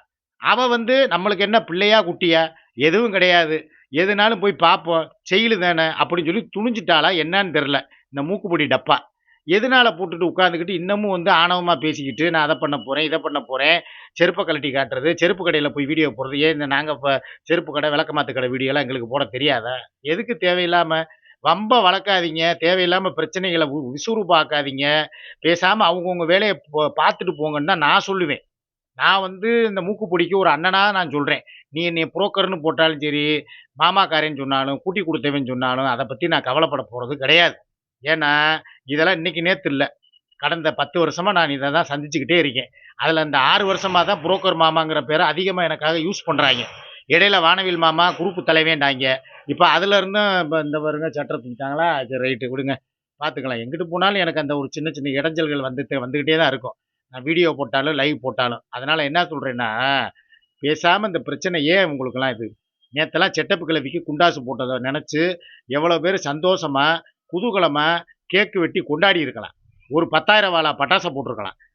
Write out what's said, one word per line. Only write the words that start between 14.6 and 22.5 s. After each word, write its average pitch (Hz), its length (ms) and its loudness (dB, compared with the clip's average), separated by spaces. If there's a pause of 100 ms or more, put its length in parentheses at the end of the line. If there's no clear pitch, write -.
காட்டுறது, 131 420 -2
செருப்பு 175 300 0
கடையில 151 260 0
போய் 143 160 -4
வீடியோ 156 240 2
போடுறது. 131 300 -6
ஏன் 156 160 2
இந்த 147 100 -4
நாங்க 143 260 -2
இப்ப 139 220 -2 (300)
செருப்பு 160 300 -2
கடை 147 160 0
விளக்கமாத்து 147 440 -2
கடை 127 160 -2
வீடியோலாம் 131 360 -2
எங்களுக்கு 120 220 -6
போட 135 180 -2
தெரியாதா? 127 500 -2 (280)
எதுக்கு 202 340 -4
தேவையில்லாம 175 600 0 (440)
வம்ப 196 380 0
வளர்க்காதீங்க, 180 640 0 (140)